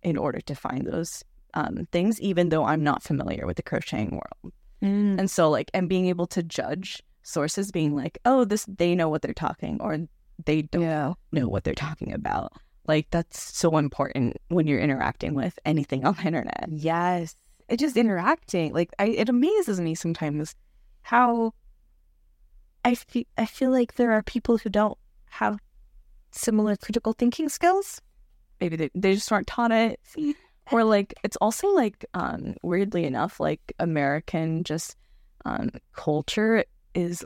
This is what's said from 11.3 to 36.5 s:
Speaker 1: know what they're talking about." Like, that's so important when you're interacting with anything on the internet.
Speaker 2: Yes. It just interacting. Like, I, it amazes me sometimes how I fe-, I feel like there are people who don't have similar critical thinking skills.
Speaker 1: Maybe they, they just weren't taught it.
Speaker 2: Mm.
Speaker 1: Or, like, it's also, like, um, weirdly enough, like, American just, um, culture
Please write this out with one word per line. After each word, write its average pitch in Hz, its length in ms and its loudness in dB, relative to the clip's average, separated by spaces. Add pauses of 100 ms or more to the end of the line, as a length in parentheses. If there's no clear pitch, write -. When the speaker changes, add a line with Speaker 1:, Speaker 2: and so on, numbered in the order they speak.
Speaker 1:
know 135 180 0
what 98 140 -2
they're - 120 -2
talking - 380 -8
about." - 400 -4 (360)
Like, 156 240 2
that's - 280 -4 (160)
so 160 220 4
important 139 580 0 (120)
when 170 180 2
you're 139 140 2
interacting 139 540 0
with 139 300 -2
anything 143 400 0
on 185 120 2
the 175 100 -6
internet. - 420 -4
Speaker 2:
Yes. 170 680 -2 (320)
It 240 100 0
just 277 180 0
interacting. 190 800 0
Like, 170 240 0
I, 202 80 2
it 220 220 0
amazes 262 520 2
me 160 140 -2
sometimes 156 640 -4 (460)
how 233 500 2 (1300)
I 240 100 4
fe-, - 320 -6 (120)
I 226 80 2
feel 262 240 0
like 254 240 2
there 240 180 2
are 214 100 4
people 233 360 0
who 214 100 -6
don't 208 300 0 (320)
have 208 280 -2 (760)
similar 214 440 2
critical - 360 -2
thinking 247 360 0
skills. 370 520 0 (600)
Speaker 1:
Maybe 165 160 -2
they, 160 180 -2
they 190 200 4
just 208 160 -2
weren't 202 160 2
taught 233 260 0
it. 226 280 2 (160)
Speaker 2:
Mm. 294 180 -2 (360)
Speaker 1:
Or, 233 140 4
like, 208 300 4 (100)
it's - 120 -4
also, 220 320 0
like, 285 360 2 (100)
um, - 480 -6
weirdly 180 420 0
enough, 151 360 -2
like, 156 200 -2 (200)
American 160 840 -2
just, - 320 -6 (480)
um, - 260 -4 (220)
culture 214 720 0 (300)